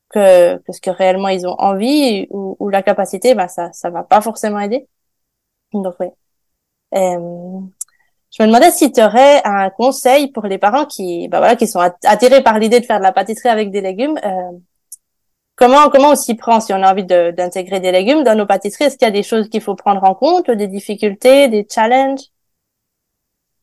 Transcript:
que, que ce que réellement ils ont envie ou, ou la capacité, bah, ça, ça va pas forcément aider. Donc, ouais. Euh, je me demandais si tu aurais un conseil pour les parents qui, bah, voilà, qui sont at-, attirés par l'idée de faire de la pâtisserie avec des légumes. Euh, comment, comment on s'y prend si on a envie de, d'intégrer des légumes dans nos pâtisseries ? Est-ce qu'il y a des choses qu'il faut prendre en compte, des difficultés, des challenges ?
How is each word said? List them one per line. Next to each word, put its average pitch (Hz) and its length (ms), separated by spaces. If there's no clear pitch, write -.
que, 185 480
que - 160
ce - 80
que - 80
réellement 190 400
ils 180 180
ont 180 120
envie 214 720
ou, 196 300
ou 202 100
la 196 140
capacité, 196 520
bah, 185 120
ça, 175 260
ça - 160
va 175 140
pas 208 180
forcément 214 380
aider. 208 280
Donc, 190 260
ouais. 180 120
Euh, 180 640
je - 120
me 214 40
demandais 247 240
si 302 200
tu 226 120
aurais 262 400
un 196 260
conseil 269 640
pour 208 140
les 196 140
parents 208 260
qui, 175 420
bah, 170 120
voilà, 196 160
qui 233 120
sont 185 120
at-, 180 260
attirés 240 380
par 220 160
l'idée 220 200
de 233 60
faire 214 140
de 190 40
la 190 80
pâtisserie 214 380
avec 214 220
des 196 100
légumes. 220 420
Euh, 185 280
comment, 269 340
comment 285 220
on 277 40
s'y 240 200
prend 226 240
si 208 140
on 190 100
a 190 80
envie 190 140
de, 175 260
d'intégrer 180 480
des 180 120
légumes 226 320
dans 220 120
nos 208 100
pâtisseries ? 202 400
Est-ce 277 120
qu'il 240 100
y - 20
a - 20
des 202 120
choses 220 260
qu'il 214 120
faut 196 140
prendre 196 280
en 190 100
compte, 330 380
des 208 160
difficultés, 214 800
des 208 200
challenges ? 269 540